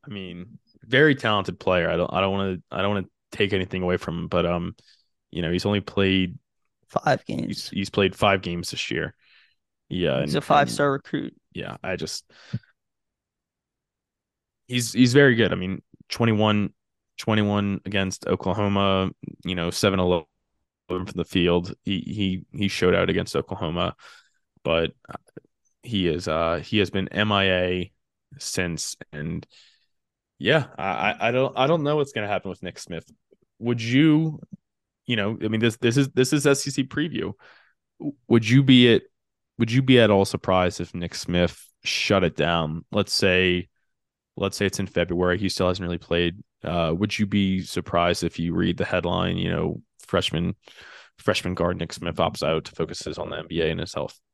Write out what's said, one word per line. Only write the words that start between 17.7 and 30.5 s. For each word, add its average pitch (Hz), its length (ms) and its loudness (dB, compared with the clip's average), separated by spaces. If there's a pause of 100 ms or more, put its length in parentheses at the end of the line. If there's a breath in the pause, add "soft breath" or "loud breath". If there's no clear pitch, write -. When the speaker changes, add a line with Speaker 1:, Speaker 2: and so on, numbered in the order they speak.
Speaker 1:
against 98 420 -4
Oklahoma, 98 840 0 (340)
you 92 100 -4
know, 87 160 -2
seven 95 300 0
eleven 90 260 0 (640)
from 90 260 -6
the 87 100 -4
field. 87 500 0 (100)
He, 95 160 -4
he, 95 580 -6
he 101 80 -2
showed 90 300 2
out 90 140 4
against 90 260 -2
Oklahoma, 87 580 -4 (680 soft breath)
but, 82 280 0 (160)
uh, - 60 -16 (680)
he 98 240 0
is, 82 180 -2
uh, 82 380 0
he 107 140 -2
has 95 120 2
been 95 180 -4
M 107 220 0
I 98 140 2
A 90 480 0 (460)
since. - 580 -6 (160)
And 76 340 -8 (960 soft breath)
yeah, 139 240 2 (120)